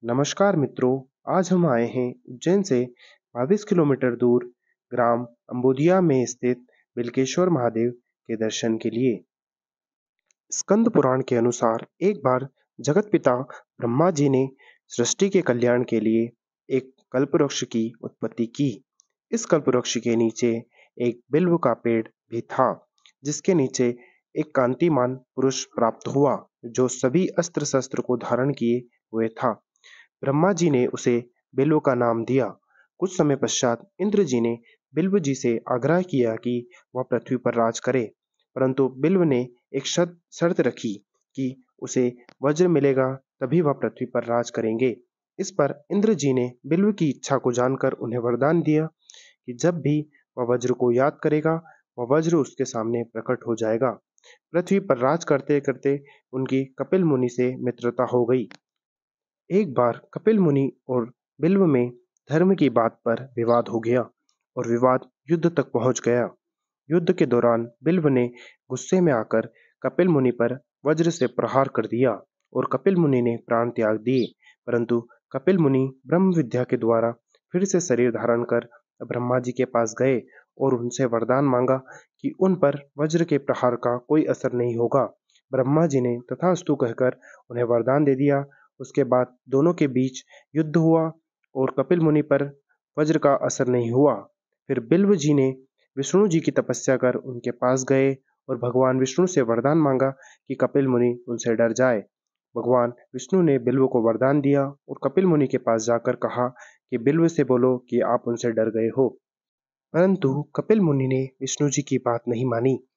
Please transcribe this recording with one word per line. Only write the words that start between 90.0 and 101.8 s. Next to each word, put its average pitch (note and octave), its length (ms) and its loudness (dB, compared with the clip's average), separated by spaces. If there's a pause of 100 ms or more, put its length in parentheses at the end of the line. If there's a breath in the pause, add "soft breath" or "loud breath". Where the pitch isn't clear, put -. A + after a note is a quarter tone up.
युद्ध D#3 200 -2
हुआ D#3+ 360 2 (440)
और C3 220 -2
कपिल D#3 220 2
मुनि D3+ 220 4
पर C#3+ 380 0 (400)
वज्र D#3 180 2
का C#3+ 160 4
असर C3 340 -2
नहीं A#2+ 240 0
हुआ। C3 220 4 (540)
फिर C3 120 -2
बिल्व F3+ 360 2
जी D3+ 180 0
ने C3 220 2 (420)
विष्णु F3+ 300 2
जी E3 120 2
की D3 120 -2
तपस्या C3 460 -2
कर B2 180 0
उनके B2 360 -8
पास C3 380 0
गए C3+ 280 2 (320)
और C3 80 -4
भगवान B2+ 420 0
विष्णु C3 280 0
से F3+ 140 0
वरदान A#2+ 360 2
मांगा C3+ 320 2 (380 loud breath)
कि C3+ 80 -6
कपिल C3+ 320 0
मुनि B2 400 0
उनसे A#2 280 -4
डर A#2 160 2
जाए। A#2 320 0 (540)